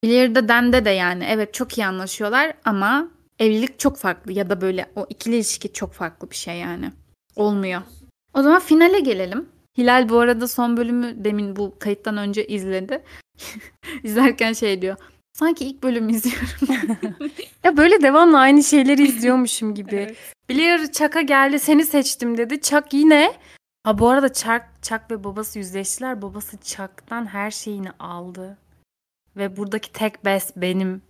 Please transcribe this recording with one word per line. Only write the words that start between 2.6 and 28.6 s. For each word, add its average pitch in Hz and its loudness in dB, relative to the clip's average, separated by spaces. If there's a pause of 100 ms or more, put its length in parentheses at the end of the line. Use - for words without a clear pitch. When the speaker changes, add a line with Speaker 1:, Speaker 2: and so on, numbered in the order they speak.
Speaker 1:
ama 226 0 (320)
evlilik 226 0
çok 277 -2
farklı 185 -6
ya 190 -4
da 185 -4
böyle 185 -4 (100)
o 208 -8
ikili 233 -4
ilişki 214 -4
çok - -10
farklı 170 -12
bir - -16
şey 175 -12
yani. 175 -10 (440)
Olmuyor. 196 -2 (520)
O 277 0
zaman 311 6
finale 349 4
gelelim. 214 -4 (320)
Hilal 247 4
bu 233 4
arada 240 2
son 240 -2
bölümü 240 -4
demin 208 -4
bu 202 -6
kayıttan 208 -6
önce 202 -4
izledi. 190 -6 (340)
<laughs> - -20 (600)
İzlerken 233 2
şey 202 -2
diyor. 190 -6 (380)
"Sanki 320 -2
ilk 269 -12
bölümü 233 -2
izliyorum." 247 -4 (360)
<laughs> 302 -8 (360)
Speaker 2:
Ya 330 4
böyle 339 6
devamlı 294 8
aynı 277 8
şeyleri 277 4
izliyormuşum 240 0
gibi. 202 -8
Speaker 1:
Evet. 208 -6 (320)
Speaker 2:
Blair 311 0
Chuck'a 302 0
geldi, 277 2
"Seni 302 4
seçtim." 254 -2
dedi. 240 -4
Chuck 294 0
yine, 302 6 (500)
ha 214 0
bu 233 4
arada 269 2
Chuck, 233 -2 (200)
Chuck 226 -8 (100)
ve 214 -10
babası 208 -10
yüzleştiler. 196 -8
Babası 202 -14
Chuck'tan - -12
her 202 -8
şeyini 202 -10
aldı. 180 -16 (800)